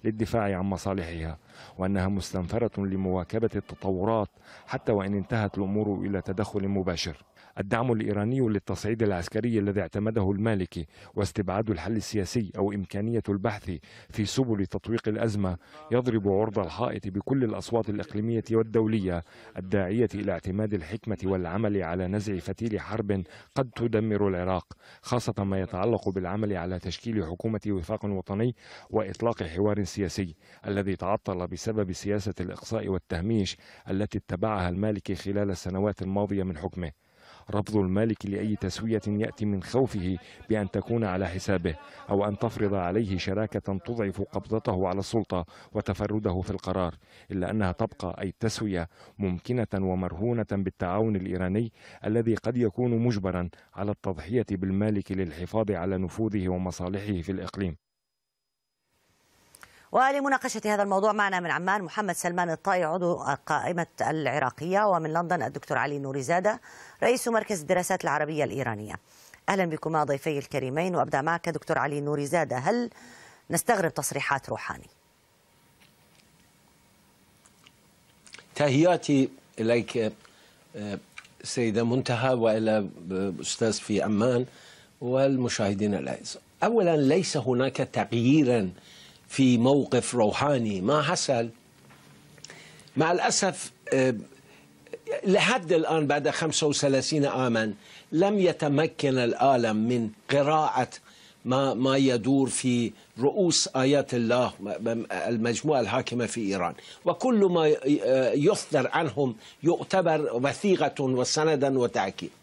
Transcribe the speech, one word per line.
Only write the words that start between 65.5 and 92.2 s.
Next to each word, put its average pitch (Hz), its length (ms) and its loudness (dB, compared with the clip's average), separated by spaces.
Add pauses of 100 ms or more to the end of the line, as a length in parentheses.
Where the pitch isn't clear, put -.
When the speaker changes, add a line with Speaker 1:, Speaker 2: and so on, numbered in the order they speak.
Speaker 2:
علي 143 220 -2
نوري 139 220 -4
زادة 185 400 0 (420)
رئيس 240 240 2
مركز 214 340 0
الدراسات 180 420 0
العربية 151 400 0
الإيرانية. 110 500 -4 (560)
أهلا 190 160 4
بكما 156 380 0
ضيفي 143 340 0
الكريمين، 139 580 -2
وأبدأ 143 260 0
معك 165 280 -2
دكتور 156 280 -2
علي 143 240 -2
نوري 143 240 -2
زادة، 139 320 0
هل 233 320 0 (600)
نستغرب 170 420 2
تصريحات - 560 -2
روحاني؟ - 380 -8 (3750)
Speaker 3:
تحياتي 147 720 4 (300)
إليك، 113 540 0 (640)
آه، 104 240 -8 (440)
سيدة 117 400 0
منتهى، 123 500 0
وإلى، 110 540 2 (240)
آه، 95 300 -2
أستاذ - 320 0
في - 280 0
عمان 120 440 2 (560)
والمشاهدين 123 920 2
الأعزاء. 65 460 -6 (220)
أولًا، 208 340 4
ليس 151 400 4
هناك 127 400 0
تغييرًا 120 920 4 (560)
في 127 300 4
موقف 123 580 4
روحاني. 117 640 2
ما 143 200 2
حصل، 120 480 0 (1500)